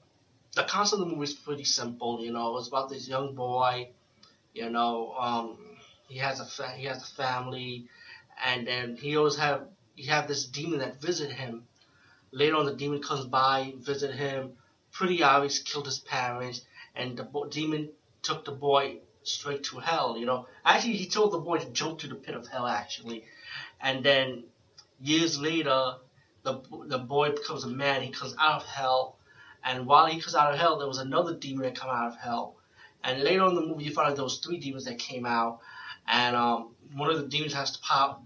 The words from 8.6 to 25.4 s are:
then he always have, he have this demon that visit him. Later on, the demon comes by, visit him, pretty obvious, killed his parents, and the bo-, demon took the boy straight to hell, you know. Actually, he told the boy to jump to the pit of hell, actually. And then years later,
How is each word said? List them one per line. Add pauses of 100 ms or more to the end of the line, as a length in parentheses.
then
he
always
have, (260)
he
have
this
demon
that
visit
him. (720)
Later
on,
the
demon
comes
by,
visit
him, (340)
pretty
obvious,
killed
his
parents, (300)
and
the
bo-,
demon (340)
took
the
boy (260)
straight
to
hell,
you
know. (180)
Actually,
he
told
the
boy
to
jump
to
the
pit
of
hell,
actually. (560)
And
then (560)
years
later, (480)